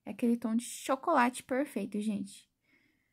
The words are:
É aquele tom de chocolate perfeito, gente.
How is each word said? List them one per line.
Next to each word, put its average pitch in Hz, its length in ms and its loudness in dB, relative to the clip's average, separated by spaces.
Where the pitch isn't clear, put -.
É - 60 -10
aquele 233 260 2
tom 226 180 0
de 240 100 2
chocolate 269 800 2
perfeito, 233 580 -2
gente. 202 480 -4